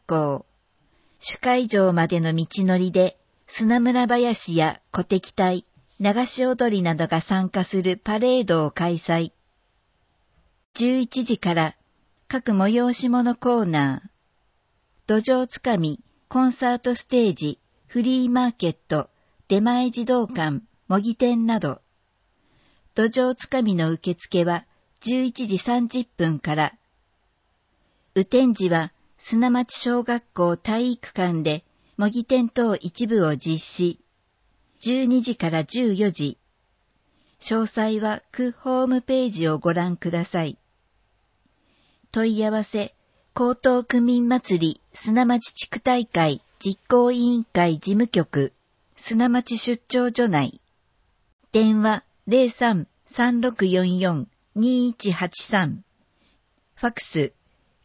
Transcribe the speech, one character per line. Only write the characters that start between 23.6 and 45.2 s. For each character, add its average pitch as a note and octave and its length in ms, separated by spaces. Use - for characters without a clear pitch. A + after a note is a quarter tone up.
み G#3 140
の E3 160
受 E3+ 220
付 F3 300
は、 E3+ 220
十 B3+ 240
一 B3 240
時 F#3+ 120
三 A#3+ 280
十 B3 180
分 D#3+ 360
か D3+ 160
ら。 D3+ 160
雨 F#3+ 80
天 B3+ 300
時 F#3 140
は、 E3 240
砂 A#3 320
町 B3 280
小 A#3+ 240
学 A#3+ 300
校 F3 240
体 A#3 380
育 - 200
館 F3 300
で、 D#3 200
模 G#3 120
擬 A#3 160
店 B3+ 240
等 A#3 260
一 - 320
部 G#3 180
を D3+ 120
実 D#3+ 280
施。 - 360
十 B3+ 240
二 B3 180
時 A#3+ 140
か E3 140
ら D#3+ 140
十 A#3 300
四 G3+ 160
時。 D3 280
詳 A3 280
細 A3 340
は G#3+ 200
区 B3 180
ホ B3+ 340
ー - 40
ム B3+ 120
ペ C4 260
ー A3+ 40
ジ E3 160
を D#3 120
ご E3+ 140
覧 F3 240
く E3+ 140
だ E3+ 140
さ F3 180
い。 D3+ 160
問 A3 260
い G#3+ 40
合 G#3+ 80
わ G#3+ 140
せ、 G#3 300
江 B3 280
東 B3 220
区 A#3+ 160
民 A#3+ 260
祭 A#3 320
り E3 220
砂 A#3 320